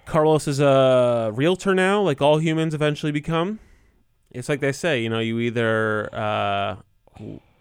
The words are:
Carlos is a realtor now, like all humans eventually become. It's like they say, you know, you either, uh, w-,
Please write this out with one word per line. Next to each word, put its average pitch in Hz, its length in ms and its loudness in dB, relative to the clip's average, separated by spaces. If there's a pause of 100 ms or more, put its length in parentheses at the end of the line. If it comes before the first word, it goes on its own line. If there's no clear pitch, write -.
Carlos 156 420 2
is 143 140 -2
a 127 760 4
realtor 185 400 0
now, 190 260 2
like 151 200 0
all 151 160 4
humans 160 360 0
eventually 151 380 -2
become. 165 480 -4 (720)
It's 123 160 -12
like 139 140 -2
they 139 100 0
say, 139 320 -2
you 113 60 -2
know, 113 100 -2
you 113 200 -2
either, 110 760 0
uh, 101 600 -2 (420)
w-, 110 220 -14 (200)